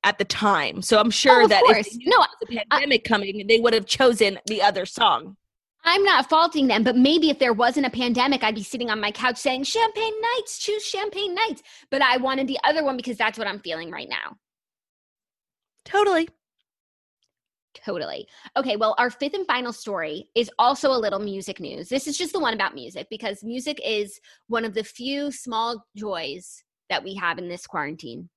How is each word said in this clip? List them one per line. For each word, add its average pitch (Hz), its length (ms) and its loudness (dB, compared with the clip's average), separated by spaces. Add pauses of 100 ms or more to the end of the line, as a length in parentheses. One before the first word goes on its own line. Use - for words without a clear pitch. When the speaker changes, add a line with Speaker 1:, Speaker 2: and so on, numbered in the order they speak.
Speaker 1:
at 202 140 2
the 202 60 0
time. 190 580 0
So 214 160 4
I'm 214 120 4
sure 254 300 6
Speaker 2:
Oh, - 40 10
of - 60 6
Speaker 1:
that 392 120 6
if - 40 8
Speaker 2:
course. - 240 4
Speaker 1:
they 233 60 -14
knew 247 100 -6
Speaker 2:
No, 453 120 6
Speaker 1:
there - 300 0
was 240 80 -8
a 220 40 -4
Speaker 2:
I 226 180 0
Speaker 1:
pandemic 277 260 0
coming, 202 420 -2
they 226 140 6
would 233 120 4
have 214 140 0
chosen 226 600 2
the 208 160 -2
other 196 240 2
song. 165 500 0 (480)
Speaker 2:
I'm 392 180 6
not 339 260 4
faulting 320 380 4
them, 226 160 2
but 240 140 2
maybe 302 340 6
if 277 80 -2
there 247 140 2
wasn't 247 340 2
a 233 40 -2
pandemic, 247 520 0
I'd 220 140 0
be 202 80 -10
sitting 240 260 -8
on 208 100 -2
my 208 120 -2
couch 247 260 -2
saying, 262 240 -2
"Champagne 440 580 -2
nights, 466 380 -4
choose 415 260 -4
champagne 403 520 -6
nights." 440 260 -4 (280)
But 277 120 0
I 254 140 4
wanted 262 320 -2
the 269 160 -4
other 302 200 2
one 262 120 -2
because 240 200 -8
that's 220 220 -2
what 214 80 -6
I'm 202 140 -8
feeling 165 300 -10
right - 180 -12
now. - 280 -8 (1500)
Speaker 1:
Totally. 392 440 2 (1500)
Speaker 2:
Totally. 139 520 -8 (300)
Okay, 254 200 -2
well, 214 220 0
our 247 100 2
fifth 277 260 -4
and 381 120 -4
final 247 260 -2
story 165 640 -8
is 226 240 0
also 269 320 4
a 262 80 2
little 202 220 -2
music 196 400 -10
news. 147 280 -12
This 269 200 -4
is 285 100 -6
just 339 140 -6
the 381 80 -2
one 233 140 0
about 196 200 -4
music 143 340 -14
because 208 360 -10
music 254 420 -8
is 208 340 -4 (280)
one 226 160 -2
of 214 100 -8
the 214 100 -4
few 277 460 -6
small 226 560 -6 (100)
joys 180 680 -10 (260)
that - 140 -2
we 196 100 -10
have 175 240 -4
in 180 100 -10
this 175 180 -12
quarantine. 151 720 -10